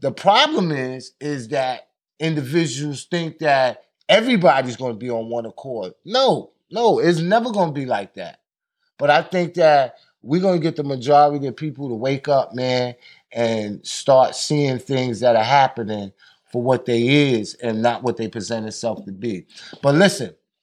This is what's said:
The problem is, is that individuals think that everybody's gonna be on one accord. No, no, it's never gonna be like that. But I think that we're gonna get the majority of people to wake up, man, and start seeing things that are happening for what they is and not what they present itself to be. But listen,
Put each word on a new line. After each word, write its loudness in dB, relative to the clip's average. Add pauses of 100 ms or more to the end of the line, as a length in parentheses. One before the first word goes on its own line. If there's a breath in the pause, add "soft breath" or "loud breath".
The -4
problem 2
is, -8
is -8
that -4 (320)
individuals -4
think -6
that 0 (260)
everybody's 2
gonna -8
be -10
on -6
one -6
accord. -12 (100)
No, 0 (200)
no, 2
it's 2
never 0
gonna 0
be -6
like -6
that. -14 (580)
But 2
I 4
think -4
that 4 (260 soft breath)
we're 0
gonna 2
get -2
the -4
majority 4
of -6
people -10
to -6
wake -4
up, 0
man, -2 (360 soft breath)
and -4
start 2
seeing -2
things -4
that 4
are 4
happening 0 (400 soft breath)
for -4
what 0
they 2
is -4
and -4
not 0
what -2
they -6
present -8
itself -8
to -14
be. -8 (360 loud breath)
But 2
listen, 2 (300)